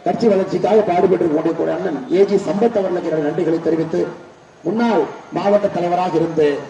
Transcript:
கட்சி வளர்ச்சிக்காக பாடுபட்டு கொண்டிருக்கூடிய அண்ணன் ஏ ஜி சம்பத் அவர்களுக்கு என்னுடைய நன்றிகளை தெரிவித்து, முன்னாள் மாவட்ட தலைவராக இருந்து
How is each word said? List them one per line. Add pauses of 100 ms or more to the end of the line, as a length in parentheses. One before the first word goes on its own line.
கட்சி
வளர்ச்சிக்காக
பாடுபட்டு
கொண்டிருக்கூடிய
அண்ணன்
ஏ
ஜி
சம்பத்
அவர்களுக்கு
என்னுடைய
நன்றிகளை
தெரிவித்து, (540)
முன்னாள் (280)
மாவட்ட
தலைவராக
இருந்து (100)